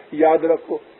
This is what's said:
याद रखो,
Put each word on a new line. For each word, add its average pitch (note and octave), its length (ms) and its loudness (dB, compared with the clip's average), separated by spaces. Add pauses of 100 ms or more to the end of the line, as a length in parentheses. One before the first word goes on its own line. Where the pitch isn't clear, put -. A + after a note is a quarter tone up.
(140)
याद D#3+ 300 2
रखो, E3 320 -2 (240)